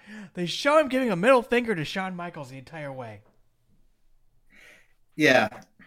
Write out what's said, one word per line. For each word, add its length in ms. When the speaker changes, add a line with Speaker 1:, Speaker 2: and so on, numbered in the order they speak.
Speaker 1:
they 120
show 320
him 100
giving 220
a 60
middle 260
finger 340
to 80
Shawn 320
Michaels 340
the 80
entire 340
way. 280
Speaker 2:
Yeah. 340